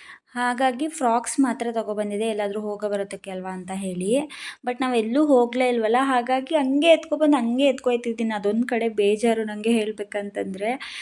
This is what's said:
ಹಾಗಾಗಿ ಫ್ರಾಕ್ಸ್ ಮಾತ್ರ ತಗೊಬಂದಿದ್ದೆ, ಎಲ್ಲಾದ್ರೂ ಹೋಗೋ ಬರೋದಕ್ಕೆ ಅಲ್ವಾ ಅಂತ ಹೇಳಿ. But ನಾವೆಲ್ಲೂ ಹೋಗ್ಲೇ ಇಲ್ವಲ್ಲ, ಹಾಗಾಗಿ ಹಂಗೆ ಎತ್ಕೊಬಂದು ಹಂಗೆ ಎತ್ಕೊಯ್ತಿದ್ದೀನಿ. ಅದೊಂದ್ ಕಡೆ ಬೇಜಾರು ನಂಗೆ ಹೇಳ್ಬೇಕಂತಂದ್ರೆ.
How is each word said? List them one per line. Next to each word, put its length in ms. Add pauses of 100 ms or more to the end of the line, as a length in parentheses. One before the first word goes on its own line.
(260)
ಹಾಗಾಗಿ 640
ಫ್ರಾಕ್ಸ್ 520
ಮಾತ್ರ 320
ತಗೊಬಂದಿದ್ದೆ, 520
ಎಲ್ಲಾದ್ರೂ 360
ಹೋಗೋ 280
ಬರೋದಕ್ಕೆ 420
ಅಲ್ವಾ 200
ಅಂತ 240
ಹೇಳಿ. 400 (520)
But 140
ನಾವೆಲ್ಲೂ 460
ಹೋಗ್ಲೇ 420
ಇಲ್ವಲ್ಲ, 320
ಹಾಗಾಗಿ 540
ಹಂಗೆ 320
ಎತ್ಕೊಬಂದು 500
ಹಂಗೆ 280
ಎತ್ಕೊಯ್ತಿದ್ದೀನಿ. 680
ಅದೊಂದ್ 340
ಕಡೆ 200
ಬೇಜಾರು 560
ನಂಗೆ 280
ಹೇಳ್ಬೇಕಂತಂದ್ರೆ. 1000 (300)